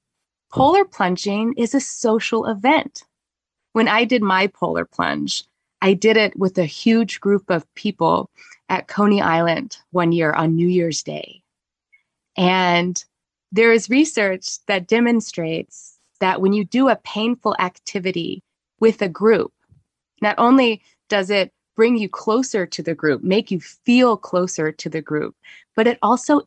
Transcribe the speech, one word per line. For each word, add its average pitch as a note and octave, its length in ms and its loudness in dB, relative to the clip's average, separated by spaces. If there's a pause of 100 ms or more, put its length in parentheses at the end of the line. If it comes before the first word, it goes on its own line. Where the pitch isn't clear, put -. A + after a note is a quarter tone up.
(520)
polar E4+ 320 4
plunging G3+ 720 -4
is A#3 180 -2
a C#4 60 2
social A3 680 -2
event. A3 580 -2 (680)
When A3+ 160 2
I A3 160 2
did A#3 180 0
my F#3+ 240 0
polar E3 380 -4
plunge, D2 600 -6 (380)
I F#3+ 120 4
did G#3+ 220 2
it G#3+ 220 0
with F#3 200 -2
a F3+ 60 2
huge A3+ 560 0
group G3+ 300 0
of E3 240 -4
people E3+ 560 -2 (380)
at F#3 200 -4
Coney G3+ 320 2
Island E3 580 -2 (120)
one E3+ 220 0
year D#3+ 200 0
on E3 220 0
New E3+ 140 2
Year's E3+ 340 0
Day. - 400 -12 (920)
And F3+ 680 2 (500)
there A3+ 200 4
is A3+ 180 2
research G#3+ 760 -2
that F#3+ 200 -2
demonstrates A3 1120 -2 (220)
that F#3 200 0
when F#3+ 120 2
you G#3 120 0
do B3+ 240 0
a A#3 80 2
painful A3 640 -4
activity F#3 840 -6 (380)
with A3 220 2
a G3 60 -2
group, G3+ 440 0 (680)
not G#3 160 0
only A#3+ 420 4 (280)
does G3 220 -2
it G3 220 -2 (240)
bring A#3 200 4
you G#3 120 -2
closer A3+ 580 -2
to - 160 -10
the E3 120 -4
group, D3+ 280 -2
make G3 280 0
you F3+ 100 -4
feel A#3+ 560 2
closer F3+ 560 -4
to - 160 -10
the D#3 140 -8
group, D3+ 320 -6 (420)
but A3 100 2
it F3 160 0
also B3+ 440 2